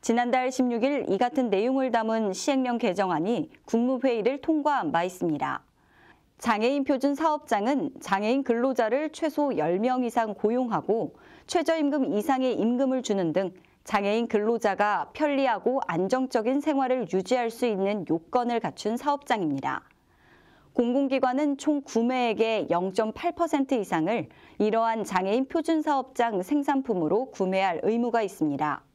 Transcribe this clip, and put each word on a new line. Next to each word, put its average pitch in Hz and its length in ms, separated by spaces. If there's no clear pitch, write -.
지난달 240 500
십육 247 320
일 269 280
이 196 80
같은 247 320
내용을 254 420
담은 220 400
시행령 254 460
개정안이 185 720
국무회의를 247 720
통과한 285 520
바 170 120
있습니다. 151 600
장애인 233 440
표준 277 300
사업장은 277 760
장애인 220 440
근로자를 247 680
최소 294 460
열 170 200
명 254 260
이상 226 280
고용하고 220 840
최저임금 302 680
이상의 254 400
임금을 247 480
주는 190 320
등 185 180
장애인 214 420
근로자가 208 840
편리하고 269 760
안정적인 247 760
생활을 262 500
유지할 233 380
수 233 160
있는 196 420
요건을 233 520
갖춘 208 360
사업장입니다. 208 840
공공기관은 269 840
총 294 240
구매액의 226 880
영점팔 202 640
퍼센트 285 420
이상을 190 560
이러한 226 460
장애인 190 420
표준 320 360
사업장 254 600
생산품으로 254 920
구매할 190 500
의무가 233 400
있습니다. 151 600